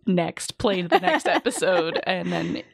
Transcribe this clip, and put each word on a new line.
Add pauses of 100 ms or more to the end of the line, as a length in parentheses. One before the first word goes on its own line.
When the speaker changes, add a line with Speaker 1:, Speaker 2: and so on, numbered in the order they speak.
Speaker 1:
Next,
play
the
next
Speaker 2:
<laughs>
Speaker 1:
episode.
And
then (120)